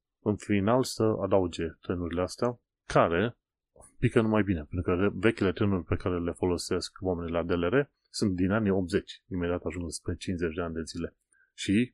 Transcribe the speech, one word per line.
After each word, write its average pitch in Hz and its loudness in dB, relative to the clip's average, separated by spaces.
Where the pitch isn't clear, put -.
în 107 0
final 104 2
să - -2
adauge 95 2
trenurile 87 -2
astea, 120 -4
care 104 2
pică 120 4
numai 107 4
bine, 87 -2
pentru 90 -2
că 90 0
re-, 101 4
vechile 98 2
trenuri 98 0
pe - -2
care 90 -2
le 85 -2
folosesc 87 -2
oamenii 85 -4
la 82 0
D 82 -4
L 87 0
R 95 2
sunt 101 -2
din 90 2
anii 107 2
optzeci, 95 -2
imediat 87 -2
ajung 85 -6
spre - -6
cincizeci 82 -4
de 87 -6
ani 85 -6
de 80 -6
zile. 82 -8
Și 110 0